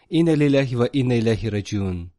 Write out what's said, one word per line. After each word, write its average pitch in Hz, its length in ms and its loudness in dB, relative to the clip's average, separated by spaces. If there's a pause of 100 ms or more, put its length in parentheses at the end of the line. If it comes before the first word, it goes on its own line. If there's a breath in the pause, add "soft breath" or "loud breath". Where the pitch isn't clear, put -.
Инна 165 240 2
лиляхи 139 400 2
ва 120 120 0
инна 127 340 0
иляхи 110 260 0
раджиун. 98 720 -6